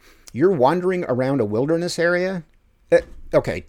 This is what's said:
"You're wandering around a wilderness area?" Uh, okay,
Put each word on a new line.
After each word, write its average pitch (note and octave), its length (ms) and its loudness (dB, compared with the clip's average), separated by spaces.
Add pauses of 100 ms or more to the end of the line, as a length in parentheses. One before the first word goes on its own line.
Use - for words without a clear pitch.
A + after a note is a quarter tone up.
(340)
"You're D#3+ 180 2
wandering F3 540 2
around C3 340 -2
a G#2+ 60 2
wilderness D#3 520 -2
area?" F3 460 -2 (480)
Uh, E3+ 60 6 (360)
okay, A2 360 0